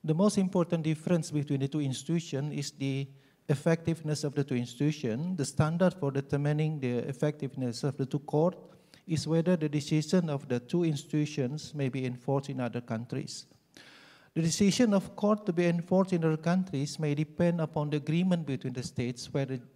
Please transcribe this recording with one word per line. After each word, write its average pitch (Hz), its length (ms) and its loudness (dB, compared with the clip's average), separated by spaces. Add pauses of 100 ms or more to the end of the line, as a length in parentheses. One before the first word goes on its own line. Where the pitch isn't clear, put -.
The 156 120 0
most 202 240 4
important 180 440 0
difference 156 480 0
between 143 300 0
the 135 80 0
two 151 140 -2
institutions 143 720 -2
is 143 160 -4
the 135 360 -4 (440)
effectiveness 160 760 0
of 143 100 -2
the 143 100 2
two 143 120 -2
institutions. 143 800 -2
The 143 80 0
standard 170 480 2
for 143 180 -2
determining 147 720 0
the 123 260 0
effectiveness 139 800 -4
of 139 140 -2
the 135 80 0
two - 140 -4
courts 165 360 2 (480)
is 160 220 -2
whether 165 300 4
the 156 120 0
decision 151 600 2
of 139 180 -4
the 123 120 0
two 175 240 0
institutions 147 920 -2
may 139 140 0
be 127 180 -2
enforced 135 440 -2
in 131 100 -6
other 120 200 -4
countries. - 680 -8 (880)
The 170 100 0
decision 202 520 4
of - 220 0
court 208 300 2
to 180 60 -2
be 175 140 2
enforced 180 460 2
in 165 120 0
other 156 120 4
countries 160 640 0
may 151 160 0
depend 170 440 0
upon 151 300 -2
the 147 60 0
agreement 165 500 2
between 131 260 -4
the 123 120 -6
states - 480 -4
where 139 120 0
the 131 160 -6 (160)